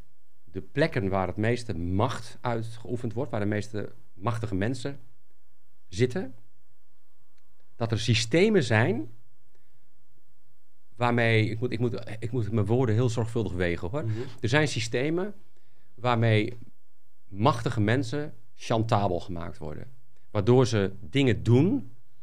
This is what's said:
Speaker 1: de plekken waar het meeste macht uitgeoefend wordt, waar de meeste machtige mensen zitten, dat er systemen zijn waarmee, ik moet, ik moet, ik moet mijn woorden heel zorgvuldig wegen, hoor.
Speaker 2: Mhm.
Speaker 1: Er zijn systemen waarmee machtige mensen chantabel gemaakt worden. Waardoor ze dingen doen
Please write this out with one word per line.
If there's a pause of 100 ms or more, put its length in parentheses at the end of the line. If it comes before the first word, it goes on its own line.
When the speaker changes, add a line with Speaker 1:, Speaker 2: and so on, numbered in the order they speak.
(440)
Speaker 1:
de
plekken
waar
het
meeste
macht
uitgeoefend
wordt,
waar
de
meeste (220)
machtige
mensen (880)
zitten, (1400)
dat
er
systemen
zijn (1900)
waarmee,
ik
moet,
ik
moet,
ik
moet
mijn
woorden
heel
zorgvuldig
wegen,
hoor.
Speaker 2:
Mhm. (280)
Speaker 1:
Er
zijn
systemen (600)
waarmee (720)
machtige
mensen (200)
chantabel
gemaakt
worden. (400)
Waardoor
ze
dingen
doen (300)